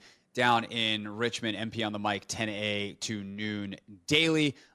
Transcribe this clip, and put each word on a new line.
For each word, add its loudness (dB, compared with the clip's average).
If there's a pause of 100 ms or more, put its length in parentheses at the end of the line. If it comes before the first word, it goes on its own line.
(320)
down 4
in -2
Richmond, -2
M -4
P -4
on 0
the -4
mic, -2
ten -2
a -2
to -4
noon -4 (320)
daily, 4 (200)